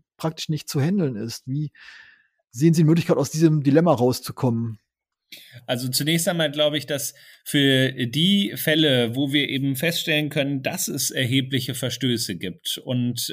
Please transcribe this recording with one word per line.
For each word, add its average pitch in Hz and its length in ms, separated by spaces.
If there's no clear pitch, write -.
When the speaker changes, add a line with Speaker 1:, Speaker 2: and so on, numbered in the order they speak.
Speaker 1:
praktisch - 320
nicht 151 200
zu 147 120
handeln 160 340
ist. 110 320
Wie 143 240
sehen 151 240
Sie 170 80
die 151 40
Möglichkeit, 165 300
aus 135 140
diesem 156 320
Dilemma 151 300
rauszukommen? 117 880
Speaker 2:
Also 127 220
zunächst 156 380
einmal 165 240
glaube 151 280
ich, 147 80
dass - 280
für 135 480
die 156 640
Fälle, 131 580
wo 139 180
wir 143 160
eben 135 280
feststellen 151 540
können, 139 320
dass - 260
es - 240
erhebliche 131 600
Verstöße 120 640
gibt - 420
und, 123 540